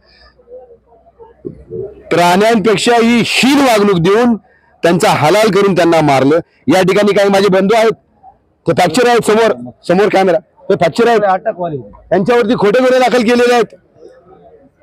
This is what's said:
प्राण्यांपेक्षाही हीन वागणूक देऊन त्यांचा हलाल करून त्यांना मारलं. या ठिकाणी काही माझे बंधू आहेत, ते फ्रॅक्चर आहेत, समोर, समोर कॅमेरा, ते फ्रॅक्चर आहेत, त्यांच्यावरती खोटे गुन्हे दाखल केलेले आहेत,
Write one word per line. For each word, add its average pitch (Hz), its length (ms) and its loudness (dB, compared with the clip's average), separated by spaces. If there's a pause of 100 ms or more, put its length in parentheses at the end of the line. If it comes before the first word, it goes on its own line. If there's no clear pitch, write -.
(2000)
प्राण्यांपेक्षाही 220 1120 0
हीन 277 340 0
वागणूक 208 400 0
देऊन 220 360 0 (480)
त्यांचा 170 260 0
हलाल 180 420 0
करून 196 240 0
त्यांना 165 260 2
मारलं. 139 340 2 (320)
या 180 140 2
ठिकाणी 196 320 0
काही 196 160 2
माझे 196 180 0
बंधू 190 280 0
आहेत, 220 160 2 (760)
ते 170 60 -2
फ्रॅक्चर 180 340 0
आहेत, 240 120 2
समोर, 220 500 0 (180)
समोर 185 220 2
कॅमेरा, 190 280 0
ते - 380 -6
फ्रॅक्चर 202 320 0
आहेत, 226 140 2 (880)
त्यांच्यावरती 226 460 0
खोटे 208 240 0
गुन्हे 254 200 2
दाखल 247 240 0
केलेले 240 300 0
आहेत, 233 220 -2 (1080)